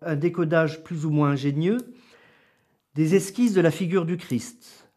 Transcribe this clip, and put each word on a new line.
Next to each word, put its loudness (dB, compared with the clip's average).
un -4
décodage 0
plus -8
ou -2
moins 2
ingénieux, 0
des 2
esquisses 2
de 4
la 6
figure 0
du -4
Christ, -8